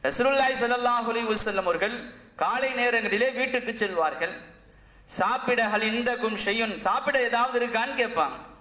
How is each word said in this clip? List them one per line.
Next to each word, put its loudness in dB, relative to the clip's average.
ரசூலுல்லாஹி 2
ஸல்லல்லாஹு 0
அலைஹி -2
வஸல்லம் 0
அவர்கள் 0
காலை 0
நேரங்களிலே 2
வீட்டுக்கு -2
செல்வார்கள். -2
"சாப்பிட 0
ஹல் 0
இந்தக்கும் 0
ஷையுன்", 0
சாப்பிட 0
ஏதாவது 2
இருக்கான்னு 0
கேட்பாங்க. 0